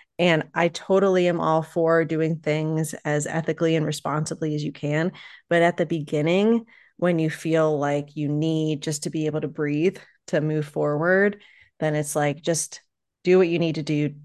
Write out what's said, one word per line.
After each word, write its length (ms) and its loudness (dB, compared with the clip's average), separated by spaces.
And 360 2
I 160 2
totally 580 2
am 140 0
all 200 2
for 440 2
doing 320 -2
things 560 -2
as 240 -2
ethically 480 0
and 100 0
responsibly 680 -4
as 80 -4
you 80 -6
can. 400 -2
But 120 4
at 140 4
the 100 0
beginning, 840 0
when 240 0
you 100 0
feel 480 0
like 380 -4
you 140 -2
need 520 -2
just 220 -6
to 60 -6
be 160 -4
able 160 -2
to 80 -6
breathe, 480 -2
to 120 0
move 260 0
forward, 760 0
then 140 0
it's 200 -4
like, 260 0
just 380 -4
do 120 6
what 120 6
you 100 0
need 160 0
to 80 -4
do 300 0